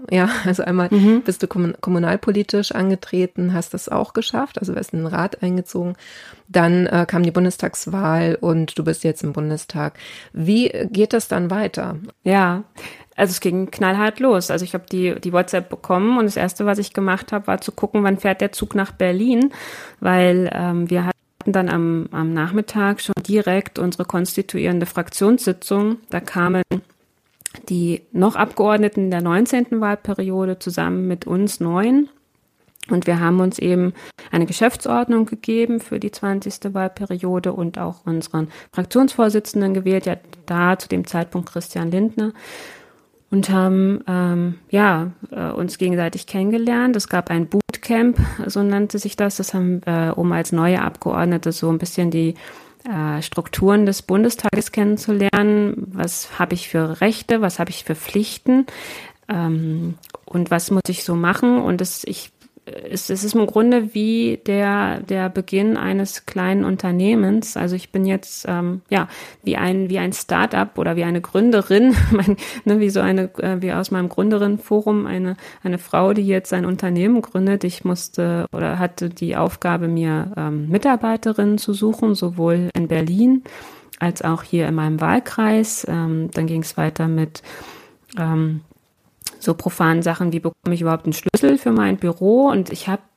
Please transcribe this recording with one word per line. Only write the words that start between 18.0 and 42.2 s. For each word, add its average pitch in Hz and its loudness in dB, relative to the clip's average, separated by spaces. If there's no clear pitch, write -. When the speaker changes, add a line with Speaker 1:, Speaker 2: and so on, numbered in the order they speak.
Speaker 2:
wann 196 2
fährt 190 0
der 202 -2
Zug - -6
nach 196 -2
Berlin, 226 2
weil, 180 4
ähm, 175 -2
wir 175 0
hatten - -4
dann 185 2
am, 165 0
am 160 -2
Nachmittag 202 0
schon 196 -4
direkt 196 0
unsere 180 -2
konstituierende 180 -2
Fraktionssitzung. 202 0
Da 175 -6
kamen 180 0
die 175 -2
noch 180 2
Abgeordneten 208 2
der 175 -2
neunzehnten 226 2
Wahlperiode 190 -2
zusammen 180 -2
mit 175 -4
uns 190 0
Neuen. 220 2
Und 180 0
wir 170 2
haben 175 4
uns 185 0
eben 180 2
eine 170 2
Geschäftsordnung 240 0
gegeben 226 -2
für 208 -6
die 202 -6
zwanzigste 196 -6
Wahlperiode 185 -2
und 170 -4
auch 175 -8
unseren 160 -2
Fraktionsvorsitzenden 214 2
gewählt, 190 0
ja 175 -2
da 175 2
zu - -14
dem 180 -2
Zeitpunkt 175 -4
Christian 170 -6
Lindner. 214 0